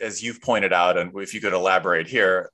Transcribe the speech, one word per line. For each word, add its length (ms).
as 200
you've 200
pointed 320
out, 240
and 140
if 120
you 60
could 140
elaborate 520
here, 480